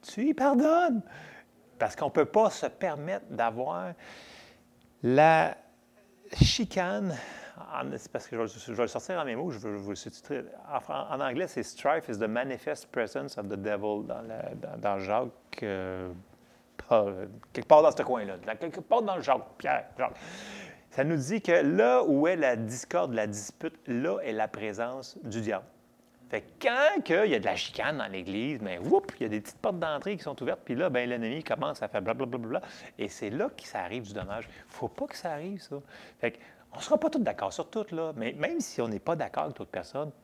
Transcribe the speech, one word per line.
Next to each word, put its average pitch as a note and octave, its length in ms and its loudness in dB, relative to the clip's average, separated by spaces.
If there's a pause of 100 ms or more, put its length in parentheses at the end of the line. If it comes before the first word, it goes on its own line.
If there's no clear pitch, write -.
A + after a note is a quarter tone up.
tu - 180 -8
lui C#4 140 4
pardonnes. C#4+ 640 6 (760)
Parce A2 180 0
qu'on D3 140 0
peut D3+ 160 6
pas G#3+ 240 6
se - 160 -4
permettre E3 640 -4
d'avoir C#3+ 640 -2 (1080)
la D#3+ 540 8 (880)
chicane, F#3+ 760 2 (400)
en, C3 400 -6
c'est - 160 -14
parce - 160 -6
que A#2+ 80 -8
je A2+ 60 0
vais, A2+ 60 -2
je G#2+ 260 -12
vais A#2 80 0
le A2+ 60 2
sortir F3 300 -4
en D#3 60 -2
mes B2 120 -4
mots, E3 140 -4
je A#2 80 -8
veux, G#2 200 -6
je G2 40 -8
veux G2+ 80 -6
le G2 60 -4
sous-titrer. - 480 -8 (260)
En, C#3+ 220 -6
en C#3 280 -4
anglais, C#3 280 -2
c'est « B2 140 -6
Strife D#3 460 0
is A2 100 -4
the A2 100 0
manifest B2+ 640 -4
presence C3+ 460 -4
of G2+ 100 -6
the G2+ 80 -4
devil » G#2 500 -2
dans, A#2+ 140 -6
la, A2+ 340 -8
dans, - 240 -10
dans G2+ 200 0
Jacques, G#2+ 640 -2
euh, F#2 500 -4 (760)
pas, G#2+ 180 6 (460)
quelque A#2+ 160 -6
part D#3 140 12
dans D#3 80 8
ce C#3+ 120 -2
coin-là, G#2+ 340 -2
dans, G#2+ 200 -6
quelque E3+ 240 -8
part A#3 220 2
dans G3 180 -2
Jacques, - 360 0
Pierre, C3+ 300 0 (100)
Jacques. - 220 -2 (720)
Ça - 120 0
nous D#3+ 140 4
dit D#3 260 0
que - 80 0
là F#3+ 540 6
où D#3+ 240 6
est F#3 80 4
la C3+ 180 4
discorde, B2 600 -2
la A2 120 2
dispute, G#2 480 -8 (140)
là D3 320 0
est C#3+ 120 -4
la A2 140 0
présence A#2 800 -6
du A2+ 160 -4
diable. G#2+ 240 -2 (680)
Fait A2 100 -4
que - 60 -18 (160)
quand C#4 420 4
que F#3+ 220 4
il F#3+ 60 4
y - 20 4
a A2 60 2
de G2 40 -8
la G2 120 0
chicane - 420 -4
dans A2+ 80 -4
l'Église, G2+ 540 -4
ben, F#2 200 -6
whoop, E4 380 0
il - 60 -2
y - 20 -2
a - 20 -2
des G#2+ 120 -2
petites - 180 -16
portes F#3+ 220 -2
d'entrée E3 360 -4
qui D#3+ 60 -12
sont C#3 180 -8
ouvertes, C#3+ 240 -4
puis B2+ 120 -4
là, E3 140 0
ben, B2 180 0
l'ennemi A#2+ 340 -2
commence D3 400 -2
à G2+ 60 -4
faire G#2+ 120 -2
blablabla, A#2+ 600 -4 (360)
et G#2 120 -6
c'est G#2 220 -8
là F3+ 260 -2
que - 100 -18
ça G#2+ 140 -6
arrive G#2 240 -6
du G2 80 -12
dommage. G2+ 360 -8 (200)
Faut - 180 -10
pas - 200 -6
que - 100 -12
ça E3+ 160 -6
arrive, F3 280 -8
ça. C#3+ 200 -10 (400)
Fait A#2 100 0
que, - 80 -18 (340)
on - 60 -12
sera - 180 2
pas D#4 140 4
tous D#4 80 0
d'accord A2 340 0
sur - 180 -6
tout, G#3+ 200 -4
là, D#3+ 240 -4
mais A#2+ 180 -4
même D#3+ 280 -2
si - 200 -6
on A#2 60 2
n'est G#2+ 140 -2
pas E3+ 160 0
d'accord C#3 280 -4
avec D3+ 140 -8
l'autre F#2 140 -12
personne C#3+ 400 -6 (100)